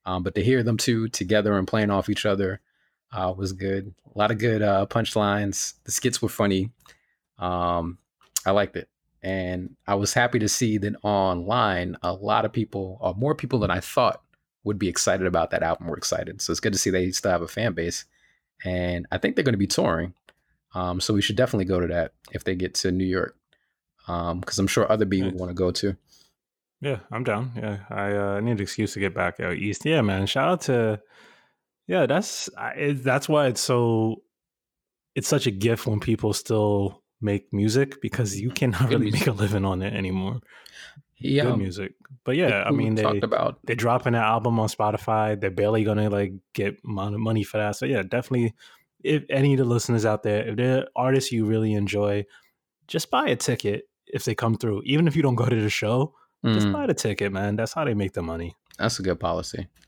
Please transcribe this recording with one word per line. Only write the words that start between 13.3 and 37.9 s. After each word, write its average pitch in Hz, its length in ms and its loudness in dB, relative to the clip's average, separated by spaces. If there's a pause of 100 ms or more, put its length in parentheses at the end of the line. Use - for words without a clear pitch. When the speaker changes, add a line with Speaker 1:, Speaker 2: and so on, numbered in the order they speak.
Speaker 1:
people 123 240 -2
than 101 100 2
I 90 100 2
thought 113 400 0 (440)
would 104 160 -2
be 95 80 2
excited 92 400 0
about 82 240 2
that 82 100 0
album 82 240 -2
were 80 100 -4
excited. 87 460 -6
So - 80 -6
it's 85 100 -2
good 107 120 0
to 95 60 -2
see 101 120 0
they 92 220 2
still - 180 -2
have 87 120 2
a 82 60 -6
fan 107 240 -2
base. 85 320 -4 (600)
And 90 480 -2
I 92 60 -2
think 226 180 -2
they're - 80 0
gonna 120 140 4
be 95 100 2
touring. 87 440 0 (640)
Um, 90 260 -2
so 113 140 0
we 101 80 4
should 98 140 0
definitely 117 300 2
go 90 140 2
to 87 60 0
that 85 280 -2 (180)
if - 120 -8
they 92 120 -2
get 90 200 -4
to 95 140 0
New 92 160 0
York. 92 300 -2 (720)
Um, 87 340 -4
'cause - 160 -6
I'm 98 80 2
sure 107 240 2
Other 110 160 4
B 95 160 0
would 95 120 -2
Speaker 2:
Nice. 90 60 -8
Speaker 1:
wanna 90 140 -6
go 90 160 2
too. 95 260 -2 (840)
Speaker 2:
Yeah, 139 180 -4 (140)
I'm 120 120 -6
down. 120 320 -2
Yeah, 104 320 -6
I, 101 240 -4
uh, 101 280 -2
need 120 120 0
an 101 80 -2
excuse 101 340 -4
to 98 60 -8
get 95 140 -2
back 90 260 -2
out 87 160 -2
east. 104 300 -6
Yeah, 156 160 4
man. 98 240 0
Shout 139 220 0
out 180 140 0
to, 113 380 0 (840)
yeah, 180 200 2
that's, 170 520 -2
I, 117 140 -6
it, 143 320 -2
that's 135 240 2
why 147 180 4
it's 120 160 0
so, 117 600 2 (920)
it's - 140 -4
such 147 180 2
a 120 40 2
gift 107 360 0
when 104 140 0
people 107 340 0
still 104 680 0 (180)
make 101 320 -2
music, 110 500 2